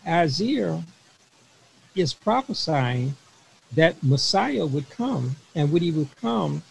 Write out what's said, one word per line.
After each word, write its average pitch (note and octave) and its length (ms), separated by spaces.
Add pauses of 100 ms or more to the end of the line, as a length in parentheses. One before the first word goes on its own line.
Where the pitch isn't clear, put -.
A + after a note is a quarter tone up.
Isaiah E3+ 760 (1120)
is F3+ 180
prophesying C#3 1000 (580)
that E3 300
Messiah G3 640
would C#3+ 240
come, C3 460 (180)
and D3 180
when E3+ 100
he E3+ 100
would D3+ 240
come F3 560